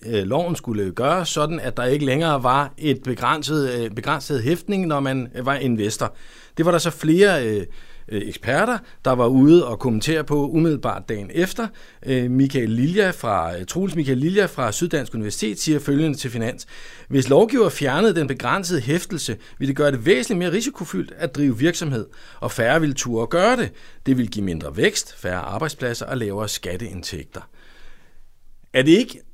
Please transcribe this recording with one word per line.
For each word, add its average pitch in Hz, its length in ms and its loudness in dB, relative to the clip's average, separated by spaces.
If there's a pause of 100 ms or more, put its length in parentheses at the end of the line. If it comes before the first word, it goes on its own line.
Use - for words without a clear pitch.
Øh, 110 180 0
loven 147 320 -2
skulle 104 360 -4
gøres 156 380 0
sådan, 156 300 -2
at 120 180 -6
der 123 60 -2
ikke 143 220 2
længere 143 380 2
var 135 340 2
et 139 260 0
begrænset, 131 680 0
øh, 117 160 -2
begrænset 123 540 -4
hæftning, 175 440 0
når 147 120 0
man, 131 360 -2
øh, 123 100 -6
var 135 100 0
investor. 117 600 -2 (420)
Det 165 80 2
var 175 60 4
der 170 80 4
så 170 100 -2
flere, 160 580 4
øh, 104 180 -2 (440)
øh, 107 120 -4
eksperter, 143 560 -2 (280)
der 135 60 2
var 123 160 4
ude 139 400 8
og 113 120 -6
kommentere 139 440 0
på 143 260 0
umiddelbart 143 600 0
dagen 101 240 -6
efter. 185 340 -2 (380)
Øh, 127 260 0
Michael 131 380 2
Lilja 170 400 2
fra, 90 500 -2
øh, 92 60 -8
Troels 180 300 -4
Michael 135 220 0
Lilja 180 280 2
fra 123 260 -2
Syddansk 156 440 -4
Universitet 117 440 -4
siger 151 200 2
følgende 143 380 0
til 127 140 -8
Finans: 117 360 -6 (420)
"Hvis 135 200 2
lovgiver 220 400 6
fjernede 160 460 2
den 151 120 0
begrænsede 151 540 -2
hæftelse, 143 560 -4 (220)
ville 139 100 -2
det 135 80 -2
gøre 147 140 4
det 120 140 -2
væsentligt 220 340 2
mere 175 120 0
risikofyldt 190 680 -4
at 160 180 -6
drive 135 220 2
virksomhed, 139 480 0 (340)
og - 120 -6
færre 123 280 2
ville 151 160 0
turde 117 280 -2
at 113 60 -4
gøre 208 280 4
det. 190 140 -2 (340)
Det 131 120 4
ville 120 140 0
give 104 140 -4
mindre 80 320 -6
vækst, 190 400 0
færre 90 220 -4
arbejdspladser 117 640 -6
og 135 120 -6
lavere 104 300 -4
skatteindtægter." 90 960 -10 (1300)
Er 131 80 4
det 147 100 6
ikke 220 280 4 (140)